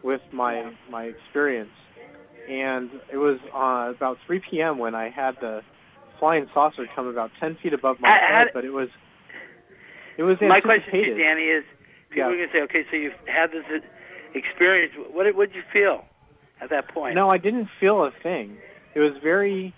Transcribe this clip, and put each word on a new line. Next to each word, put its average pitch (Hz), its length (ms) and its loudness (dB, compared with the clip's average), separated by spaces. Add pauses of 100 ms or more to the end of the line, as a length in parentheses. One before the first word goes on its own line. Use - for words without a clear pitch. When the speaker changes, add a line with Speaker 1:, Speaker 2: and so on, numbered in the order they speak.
Speaker 1:
with 131 180 -4 (120)
my, 123 280 -2
Speaker 2:
Yeah. 117 100 -12 (200)
Speaker 1:
my 117 140 -10
experience. 117 680 -4 (760)
And 131 420 -6 (220)
it 139 60 -8
was, 143 200 2 (160)
uh, 127 400 -2
about 127 320 -4
three 185 140 -4
P 156 200 -6
M 156 180 -2
when 117 160 -4
I 113 160 -6
had 131 300 -4
the 110 200 -8 (580)
flying 156 340 2
saucer 147 340 2 (100)
come 127 100 -6
about 117 320 -4
ten 160 240 -6
feet 175 100 -2
above 131 280 0
my 147 80 2
Speaker 3:
I, 175 40 8
I 196 260 4
Speaker 1:
head, 240 160 6
but 127 100 -4
it 131 80 -8
was, 135 160 -4 (1300)
it 160 80 -2
was 185 160 4
Speaker 3:
My 196 200 8
question 214 300 2
to 190 60 0
you, 196 60 4 (120)
Speaker 1:
anticipated. 107 80 -2
Speaker 3:
Danny, 156 220 2
is 160 200 0 (460)
people 135 200 -2
Speaker 1:
Yeah. 180 40 0
Speaker 3:
are 175 120 -4
gonna 135 60 -10
say, 160 100 2
"Okay, 147 280 -2
so 160 60 -4
you've 147 180 -6 (140)
had 160 240 0
this 160 180 -10
e-, - 680 -12
experience. 175 540 2 (200)
What 175 120 0
did, 202 120 2
what 202 160 0
did 185 40 -14
you 180 60 -14 (100)
feel 196 320 2 (560)
at 131 100 -10
that 143 180 -2
point?" 139 260 -6
Speaker 1:
No, 190 160 4
I 185 80 4
didn't 208 300 -2 (100)
feel 196 260 4
a 135 60 -2
thing. 120 460 -8 (380)
It 151 60 0
was 147 120 4 (100)
very 185 560 0